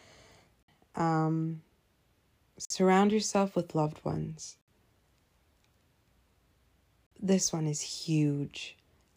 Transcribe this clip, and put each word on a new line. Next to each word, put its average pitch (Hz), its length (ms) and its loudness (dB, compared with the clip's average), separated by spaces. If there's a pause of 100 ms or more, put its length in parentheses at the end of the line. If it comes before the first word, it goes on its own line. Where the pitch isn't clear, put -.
(960)
Um, 160 680 0 (960)
surround 190 540 4
yourself 202 440 0
with 175 180 -2
loved 156 300 -2
ones. 160 520 -6 (2750)
This 190 320 2
one 156 140 -2
is 147 140 -2
huge. 147 960 -2 (400)